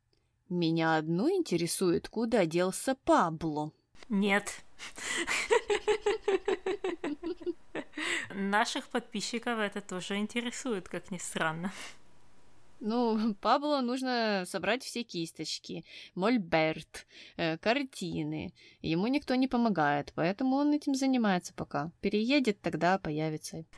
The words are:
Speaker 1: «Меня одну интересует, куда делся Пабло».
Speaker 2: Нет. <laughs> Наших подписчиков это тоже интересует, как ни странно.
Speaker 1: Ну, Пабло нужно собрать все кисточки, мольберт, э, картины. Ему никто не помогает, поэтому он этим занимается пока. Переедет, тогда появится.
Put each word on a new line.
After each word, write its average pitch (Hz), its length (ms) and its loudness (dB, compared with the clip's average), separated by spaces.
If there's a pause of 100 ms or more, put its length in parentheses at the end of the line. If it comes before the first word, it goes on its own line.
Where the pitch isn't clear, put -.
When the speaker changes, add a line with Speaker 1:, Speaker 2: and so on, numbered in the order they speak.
(480)
Speaker 1:
«Меня 165 480 4
одну 170 320 2
интересует, 175 800 2
куда 226 380 2
делся 185 480 0 (100)
Пабло». 160 680 2 (360)
Speaker 2:
Нет. 202 540 0 (160)
<laughs> - 3500 -2
Наших 202 540 0
подписчиков 226 720 -4
это 202 220 -2
тоже 190 380 -4
интересует, 233 680 -4
как - 220 -8
ни 175 80 -6
странно. 170 540 -2 (1040)
Speaker 1:
Ну, 226 600 2
Пабло 285 400 2
нужно 240 680 0
собрать 196 380 -2
все - 180 -6
кисточки, 165 840 -8 (300)
мольберт, 165 920 0 (320)
э, 165 180 0
картины. 170 960 -2 (300)
Ему 170 260 0
никто 269 260 0
не 262 140 2
помогает, 165 680 2
поэтому 254 420 2
он 294 180 4
этим 294 200 0
занимается 247 600 2
пока. 160 360 -4 (120)
Переедет, 220 580 2
тогда 170 380 2
появится. 156 680 -4 (140)